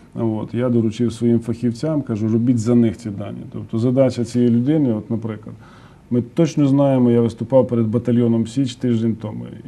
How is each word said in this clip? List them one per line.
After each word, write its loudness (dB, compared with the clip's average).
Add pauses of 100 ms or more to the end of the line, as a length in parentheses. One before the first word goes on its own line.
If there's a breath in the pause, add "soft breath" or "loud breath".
(140)
От, -4
я 0
доручив 0
своїм 2
фахівцям, -4
кажу, -4
«Робіть 2
за 2
них 4
ці -10
дані». -10 (140)
Тобто -6
задача 2
цієї 2
людини, 2
от, -6
наприклад, -8 (560 loud breath)
ми 0
точно 0
знаємо, 4
я 4
виступав 2
перед 0
батальйоном 2
«Січ» -4
тиждень 0
тому -10 (240)